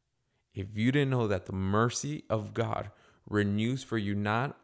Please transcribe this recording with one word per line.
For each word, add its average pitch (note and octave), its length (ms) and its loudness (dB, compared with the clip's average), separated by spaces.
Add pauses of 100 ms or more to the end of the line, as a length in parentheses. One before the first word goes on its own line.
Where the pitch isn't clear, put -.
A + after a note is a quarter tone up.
(560)
if G2 200 -6
you A2 160 2
didn't C#3 200 2
know A#2+ 180 2
that F#2+ 180 -2
the - 60 -8
mercy A2 760 0
of G#2 240 -2
God A2 380 -4 (380)
renews G#2+ 560 2
for A2+ 140 -2
you, G2+ 160 -2
not G#2+ 500 -2